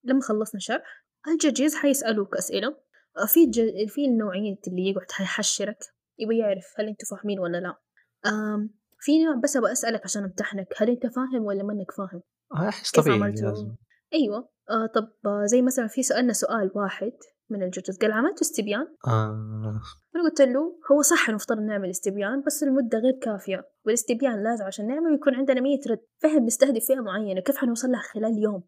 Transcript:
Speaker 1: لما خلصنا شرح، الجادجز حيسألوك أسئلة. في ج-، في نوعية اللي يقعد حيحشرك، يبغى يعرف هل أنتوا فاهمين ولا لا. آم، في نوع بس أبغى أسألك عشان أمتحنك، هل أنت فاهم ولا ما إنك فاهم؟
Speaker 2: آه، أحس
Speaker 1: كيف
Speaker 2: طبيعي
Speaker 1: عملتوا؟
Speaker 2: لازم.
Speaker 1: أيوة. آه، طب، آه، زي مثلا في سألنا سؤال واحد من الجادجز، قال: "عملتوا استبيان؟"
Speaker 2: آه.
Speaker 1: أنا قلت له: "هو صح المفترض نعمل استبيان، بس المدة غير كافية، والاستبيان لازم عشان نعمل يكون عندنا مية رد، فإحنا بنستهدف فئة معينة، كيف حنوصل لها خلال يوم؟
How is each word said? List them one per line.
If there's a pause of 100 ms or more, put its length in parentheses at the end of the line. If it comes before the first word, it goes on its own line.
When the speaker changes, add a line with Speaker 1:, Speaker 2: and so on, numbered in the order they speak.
Speaker 1:
لما
خلصنا
شرح، (220)
الجادجز
حيسألوك
أسئلة. (400)
في
ج-،
في
نوعية
اللي
يقعد
حيحشرك، (420)
يبغى
يعرف (140)
هل
أنتوا
فاهمين
ولا
لا. (500)
آم، (300)
في
نوع
بس
أبغى
أسألك
عشان
أمتحنك، (100)
هل
أنت
فاهم
ولا
ما
إنك
فاهم؟ (340)
Speaker 2:
آه،
أحس
Speaker 1:
كيف
Speaker 2:
طبيعي
Speaker 1:
عملتوا؟
Speaker 2:
لازم. (380)
Speaker 1:
أيوة. (200)
آه، (100)
طب، (160)
آه،
زي
مثلا
في
سألنا
سؤال
واحد (380)
من
الجادجز،
قال:
"عملتوا
استبيان؟" (200)
Speaker 2:
آه. (340)
Speaker 1:
أنا
قلت
له: (120)
"هو
صح
المفترض
نعمل
استبيان،
بس
المدة
غير
كافية، (160)
والاستبيان
لازم
عشان
نعمل
يكون
عندنا
مية (100)
رد، (180)
فإحنا
بنستهدف
فئة
معينة،
كيف
حنوصل
لها (120)
خلال
يوم؟